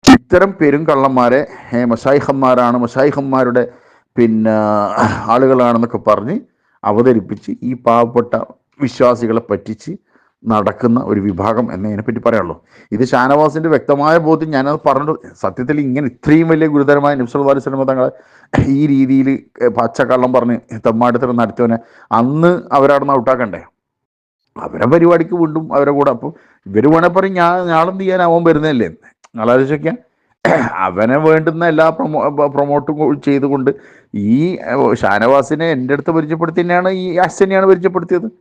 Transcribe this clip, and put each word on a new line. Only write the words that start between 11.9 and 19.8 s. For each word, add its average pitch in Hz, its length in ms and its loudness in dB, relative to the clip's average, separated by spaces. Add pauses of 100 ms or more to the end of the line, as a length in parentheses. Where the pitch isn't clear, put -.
ഇതിനെപ്പറ്റി 107 300 -6
പറയാനുള്ളൂ. 95 360 -2 (360)
ഇത് 110 180 0
ഷാനവാസിന്റെ 147 580 0
വ്യക്തമായ 143 500 2
ബോധ്യം. 156 320 0
ഞാനത് 143 340 -2
പറഞ്ഞിട്ട് 147 460 -2 (100)
സത്യത്തിൽ 127 400 -4
ഇങ്ങനെ 139 260 -2
ഇത്രയും 160 420 0
വലിയ 160 180 2
ഗുരുതരമായ 143 480 2
നബി 123 160 -4
സല്ലല്ലാഹു 139 260 0
അലൈഹി 131 80 -6
വസല്ലം 135 240 -4
തങ്ങളെ 131 220 0 (640)
ഈ 139 120 0
രീതിയിൽ 135 420 2 (460)
പച്ചക്കള്ളം 123 580 0